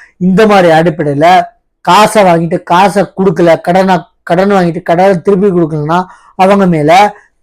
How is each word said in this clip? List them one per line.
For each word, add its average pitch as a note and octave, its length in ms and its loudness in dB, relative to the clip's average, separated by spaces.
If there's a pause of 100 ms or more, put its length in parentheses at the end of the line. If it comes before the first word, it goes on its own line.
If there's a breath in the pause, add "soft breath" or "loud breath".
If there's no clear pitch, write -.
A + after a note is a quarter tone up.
(180 loud breath)
இந்த F#3+ 300 0
மாதிரி F#3 260 2
அடிப்படையில D#3+ 720 0 (380)
காசை G#3+ 420 2
வாங்கிட்டு E3+ 400 -2
காசை F#3 420 0 (120)
கொடுக்கல, E3+ 440 0
கடனா, F#3 500 -2 (120)
கடன் F#3 280 -2
வாங்கிட்டு F3 300 -2
கடனை F3+ 400 0
திருப்பி G3 260 0
கொடுக்கலன்னா, E3 580 -2 (300 loud breath)
அவங்க G3 320 0
மேல F3 480 0 (280 soft breath)